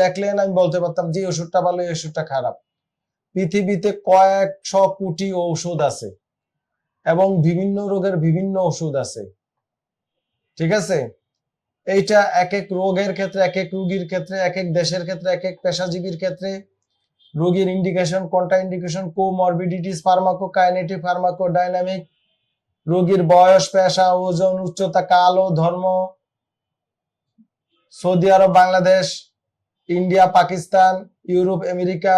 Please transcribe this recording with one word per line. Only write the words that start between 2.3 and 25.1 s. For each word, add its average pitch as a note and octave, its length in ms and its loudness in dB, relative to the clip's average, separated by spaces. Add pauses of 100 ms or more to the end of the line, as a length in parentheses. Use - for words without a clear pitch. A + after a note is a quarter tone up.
খারাপ। C3 240 -4 (800)
পৃথিবীতে F#3+ 540 -2 (180)
কয়েকশো F#3+ 760 2 (160)
কোটি F#3+ 300 -6 (160)
ঔষধ E3+ 360 -6 (100)
আছে - 180 -10 (1000)
এবং F3 220 2 (140)
বিভিন্ন F#3 360 0 (100)
রোগের F#3+ 280 -2 (100)
বিভিন্ন F#3 300 0 (140)
ওষুধ D3+ 260 -6
আছে, A#2 260 -6 (1400)
ঠিক E3 220 -2
আছে? E3+ 180 -2 (880)
এইটা G3 320 2 (240)
এক F3 100 -4
এক G3 140 -4 (120)
রোগের F#3+ 340 -2
ক্ষেত্রে, F#3+ 280 -6
এক F3+ 160 0
এক F#3 160 -4
রুগীর F#3+ 360 -4
ক্ষেত্রে, F#3 300 -6
এক F3+ 180 -2
এক F#3 160 -6
দেশের F3 340 -2
ক্ষেত্রে, F3+ 240 -6
এক F3 140 -4
এক F#3 160 -6
পেশাজীবীর F3 600 -4
ক্ষেত্রে F#3 300 -6 (840)
রোগীর F3+ 360 0
ইন্ডিকেশন, F#3 580 -2
কন্ট্রাইন্ডিকেশন, F#3 800 -2 (120)
কোমরবিডিটিস, F#3 840 -2
ফার্মাকোকাইনেটিক, F3+ 1040 0
ফার্মাকোডাইনামিক, F3+ 960 -2 (840)
রোগীর F3+ 360 2
বয়স, F3+ 500 6
পেশা, F#3 400 2
ওজন, F#3 420 0 (100)
উচ্চতা, F3+ 360 -2 (100)